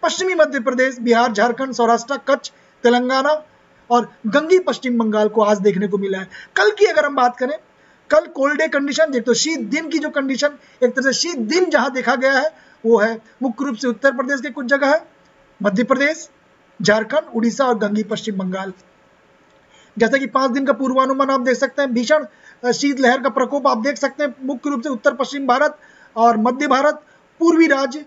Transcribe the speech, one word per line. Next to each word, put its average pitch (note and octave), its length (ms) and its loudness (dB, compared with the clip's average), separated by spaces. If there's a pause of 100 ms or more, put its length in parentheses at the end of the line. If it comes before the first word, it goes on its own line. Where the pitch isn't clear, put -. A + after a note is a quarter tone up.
पश्चिमी F4 320 -2
मध्य D4+ 240 2
प्रदेश, B3+ 400 -2
बिहार, A#3 340 2
झारखंड, A#3+ 400 -2
सौराष्ट्र, A#3 440 0
कच्छ, - 340 -4 (320)
तेलंगाना C4 600 2 (460)
और A#3+ 240 2 (140)
गंगी D#4 320 4
पश्चिम B3 380 -2
बंगाल G#3+ 320 2
को G#3+ 120 0
आज G#3 180 4
देखने G3 280 0
को G3+ 100 -2
मिला G3 220 -4
है। F#3+ 100 -12 (260)
कल G4+ 160 4
की G4+ 140 2
अगर D4+ 200 2
हम C#4+ 100 -2
बात B3 220 2
करें, C4+ 200 -4 (520)
कल D#4 160 4
cold C#4+ 320 -2
day D#4+ 100 2
condition D4 440 0
देख, B3 120 -2
तो B3 100 2
शीत D#4 260 -2
दिन C#4 300 -4
की D#4+ 100 -2
जो D4+ 100 -4
condition, C4+ 380 -2 (360)
एक B3 120 4
तरह C4+ 160 0
से - 20 0
शीत E4+ 240 -4
दिन D#4+ 320 0
जहां C4+ 220 0
देखा B3 240 0
गया C4 240 2
है, D#4 140 -2 (320)
वो A#3 140 4
है A3+ 220 0 (220)
मुख्य C4+ 220 -4
रूप C#4 100 -4
से B3+ 120 -4
उत्तर B3 240 0
प्रदेश C4 300 -4
के D4 80 -8
कुछ C4+ 160 -10
जगह C#4 220 0
है, D#4 200 0 (560)
मध्य G3+ 200 0
प्रदेश, C#4+ 460 -2 (520)
झारखंड, G#3+ 420 2 (120)
उड़ीसा A#3 300 0
और A#3+ 120 2
गंगी G#3 260 -2
पश्चिम G#3 320 -6
बंगाल। F#3+ 380 -6 (1200)
जैसा A3+ 200 2
कि C4+ 80 -2
पाँच C4 260 0
दिन C4+ 140 -2
का C4+ 80 2
पूर्वानुमान C4 560 0
आप C4+ 120 0
देख B3 160 0
सकते C4+ 240 -4
हैं, C4+ 120 -2
भीषण, B3+ 320 0 (400)
अ, B3 60 0
शीत C4+ 280 -2
लहर B3+ 220 2
का C4+ 80 0
प्रकोप C4+ 380 -2
आप B3+ 100 2
देख B3 200 -4
सकते C#4 260 -4
हैं, C#4 200 -4
मुख्य C4 260 -6
रूप C4+ 120 -4
से D4+ 80 -8
उत्तर C4 240 0
पश्चिम C4+ 340 -6
भारत C#4+ 300 0 (380)
और A3+ 220 4
मध्य B3+ 300 0
भारत, C#4+ 340 2 (380)
पूर्वी E4 280 6
राज्य C#4 400 0